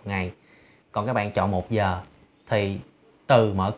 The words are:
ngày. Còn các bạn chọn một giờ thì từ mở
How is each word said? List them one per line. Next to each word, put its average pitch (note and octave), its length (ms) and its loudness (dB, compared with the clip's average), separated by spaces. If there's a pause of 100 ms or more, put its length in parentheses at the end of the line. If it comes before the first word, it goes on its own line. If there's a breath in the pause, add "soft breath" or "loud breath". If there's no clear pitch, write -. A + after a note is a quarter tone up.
ngày. F#2+ 280 -6 (600 soft breath)
Còn G#2+ 140 -4
các B2+ 60 -4
bạn G#2 180 -2
chọn G2 200 0
một F#2 200 -2
giờ F#2+ 300 0 (480)
thì G2 300 -2 (480)
từ A2+ 280 6
mở F#2+ 240 0